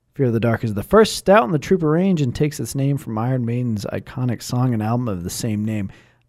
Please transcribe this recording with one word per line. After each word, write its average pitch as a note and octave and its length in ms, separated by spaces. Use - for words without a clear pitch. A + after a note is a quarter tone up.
Fear C3+ 120
of A2+ 60
the A#2 80
Dark A2+ 240
is G#2+ 80
the G2 100
first G#3 320
stout G#3+ 300
in G#3 60
the D3+ 80
Trooper E3 320
range F3 300
and B2+ 140
takes D3 240
its A#2+ 160
name C#3 220
from A2+ 200
Iron B2 280
Maiden's A#2 400
iconic A#2+ 560
song B2 320
and G#2+ 100
album B2 240
of F2+ 160
the F#2 60
same G#2+ 340
name. G#2+ 300